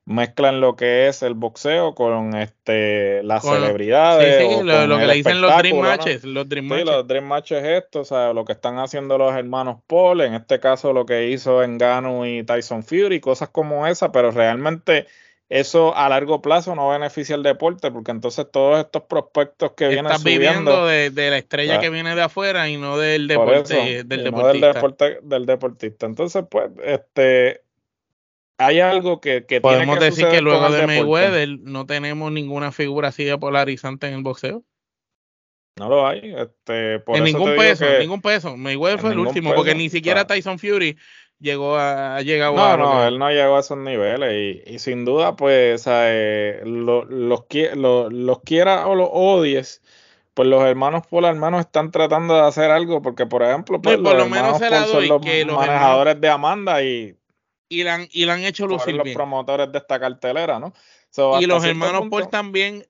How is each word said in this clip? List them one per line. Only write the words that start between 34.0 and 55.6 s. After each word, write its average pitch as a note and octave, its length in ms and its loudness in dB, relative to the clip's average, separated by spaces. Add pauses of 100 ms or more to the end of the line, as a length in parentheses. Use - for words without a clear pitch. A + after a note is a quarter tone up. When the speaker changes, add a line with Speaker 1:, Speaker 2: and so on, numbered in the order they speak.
Speaker 2:
en C#3 80 -10
el C3+ 80 -10
boxeo. C3+ 400 -10 (1160)
Speaker 1:
No G2+ 100 -8
lo C#3 180 2
hay, G#3 280 -8
este, A2+ 640 -6
por B2 180 -4
Speaker 2:
En D3+ 100 2
Speaker 1:
eso D#3 100 2
Speaker 2:
ningún E3+ 80 0
Speaker 1:
te D3 60 2
digo D3 120 2
Speaker 2:
peso, F#3+ 220 2
Speaker 1:
que C#3+ 80 4
Speaker 2:
en C3+ 60 4
ningún F3+ 220 -4
peso. F3 360 -4
Mayweather C#3 400 -2
Speaker 1:
en - 40 -10
Speaker 2:
fue A3 100 -2
el G#3 60 -4
Speaker 1:
ningún F3 100 -2
Speaker 2:
último, D3 260 -2
porque D3+ 180 2
Speaker 1:
peso, D#3 60 0
Speaker 2:
ni D#3+ 120 -4
siquiera F3 360 0
Speaker 1:
claro. G3 140 -2
Speaker 2:
Tyson F#3 180 -8
Fury F3+ 400 -4 (420)
llegó C#3+ 380 -4
a, C#3 380 -4
ha C#3 80 -4
llegado D3 320 0
Speaker 1:
No, G3 100 4
Speaker 2:
a F#3 120 4
lo D3 60 0
Speaker 1:
no, C#3 180 4
Speaker 2:
que A#2+ 80 2
Speaker 1:
él B2+ 100 -4
no C#3+ 100 0
llegó C#3 280 4
a - 20 4
esos C#3 180 -6
niveles A2+ 880 -4
y, - 80 -18
y A2+ 60 -16
sin B2 260 -6
duda, D#3 300 0
pues, B2+ 460 2
o - 20 -20
sea, A#2+ 240 2
eh, G#2+ 580 -2
lo, A#2 400 -2
los A#2+ 360 -2
qui-, D3+ 340 -4
lo, B2 340 2
los B2 320 -2
quiera F3 460 2
o G3 80 2
los F3+ 160 2
odies, E3 720 0 (500)
pues C3 160 2
los C3+ 140 6
hermanos C3+ 440 0
Paul F3 180 0
al E3 100 2
menos D#3+ 240 -2
están D#3+ 320 -2
tratando D#3+ 420 0
de D#3+ 80 6
hacer D3+ 300 4
algo, E3 320 0
porque, B2 240 -4
por A#2+ 160 0
ejemplo, C3+ 340 0
Speaker 2:
No, - 60 -6
Speaker 1:
pues, A3 160 4
Speaker 2:
y - 20 -2
por D#3 140 4
Speaker 1:
los B2+ 80 4
Speaker 2:
lo - 60 0
menos F#3+ 300 0
Speaker 1:
hermanos - 0 -
Speaker 2:
se A#3 120 0
la A3 80 4
Speaker 1:
Paul G#3+ 100 0
son G#3+ 100 2
Speaker 2:
doy, F#3 100 2
Speaker 1:
los D3 120 2
Speaker 2:
que D#3 240 -2
los D3+ 120 -4
Speaker 1:
manejadores C#3 580 2